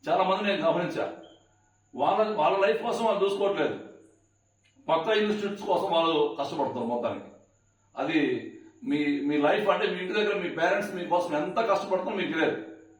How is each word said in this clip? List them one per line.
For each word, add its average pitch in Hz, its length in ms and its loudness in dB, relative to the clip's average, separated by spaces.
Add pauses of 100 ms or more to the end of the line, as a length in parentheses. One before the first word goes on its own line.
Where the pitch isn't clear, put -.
(100)
చాలా 180 140 4
మంది 190 180 2
నేను 190 260 0
గమనించా, 165 440 -2 (800)
వాళ్ళ, 196 420 2
వాళ్ళ 196 300 4
లైఫ్ 220 160 2
కోసం 226 220 -2
వాళ్ళు 196 200 2
చూసుకోవట్లేదు, 196 540 0 (1080)
పక్క 165 200 2
ఇన్‌స్టిట్యూట్స్ 208 560 0
కోసం 196 280 0
వాళ్ళు 165 480 2
కష్టపడుతున్నారు 127 460 -4
మొత్తానికి. 117 380 -4 (760)
అది 139 460 0 (400)
మీ, 143 360 0
మీ 147 160 0
లైఫ్, 196 320 2
అంటే 196 180 2
మీ 180 120 -2
ఇంటి 185 140 -6
దగ్గర 202 220 0
మీ 175 140 -4
పేరెంట్స్ 185 460 0
మీకోసం 160 420 -2
ఎంత 185 220 -2
కష్టపడుతున్నారో 196 580 0
మీకు 165 160 -2
తెలియదు. 156 300 0 (380)